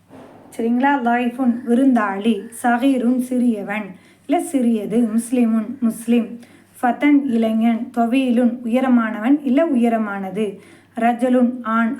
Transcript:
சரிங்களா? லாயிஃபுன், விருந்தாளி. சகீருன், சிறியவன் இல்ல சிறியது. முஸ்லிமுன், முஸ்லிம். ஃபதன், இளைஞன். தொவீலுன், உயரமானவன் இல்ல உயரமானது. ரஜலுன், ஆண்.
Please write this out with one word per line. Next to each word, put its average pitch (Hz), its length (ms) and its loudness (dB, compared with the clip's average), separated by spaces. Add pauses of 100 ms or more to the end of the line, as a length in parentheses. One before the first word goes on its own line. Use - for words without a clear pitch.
(520)
சரிங்களா? 247 400 0 (100)
லாயிஃபுன், 240 500 0 (140)
விருந்தாளி. 226 680 2 (280)
சகீருன், 247 580 0
சிறியவன் 220 640 -2 (420)
இல்ல 294 120 2
சிறியது. 226 640 -2
முஸ்லிமுன், 220 640 0 (120)
முஸ்லிம். 233 460 0 (500)
ஃபதன், 277 500 2
இளைஞன். 226 540 0 (140)
தொவீலுன், 240 580 2 (120)
உயரமானவன் 233 800 2
இல்ல 269 240 2
உயரமானது. 220 800 -2 (500)
ரஜலுன், 240 540 2 (120)
ஆண். 226 380 0